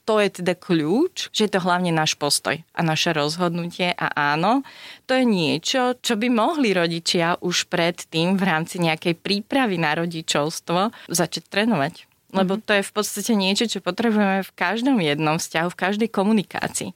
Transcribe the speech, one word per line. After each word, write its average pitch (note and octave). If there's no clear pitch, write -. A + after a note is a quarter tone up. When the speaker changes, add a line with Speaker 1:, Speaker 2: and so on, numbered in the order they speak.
Speaker 1:
To G#3+
je G3
teda F3+
kľúč, F3
že G#3+
je G3+
to F#3
hlavne F3+
náš D#3
postoj D3
a -
naše D#3+
rozhodnutie. E3+
A -
áno, G#3+
to C4
je C4
niečo, G#3+
čo A3+
by A#3+
mohli B3
rodičia E3+
už -
predtým E3+
v F#3
rámci E3+
nejakej E3
prípravy G3+
na D#3
rodičovstvo E3
začať E3+
trénovať. F#3+
Lebo F#3+
Speaker 2:
Mhm. A3
Speaker 1:
to -
je G3
v -
podstate G#3
niečo, G3
čo G#3+
potrebujeme G3
v -
každom A#3
jednom D#3
vzťahu, F3
v -
každej G#3
komunikácii. G3+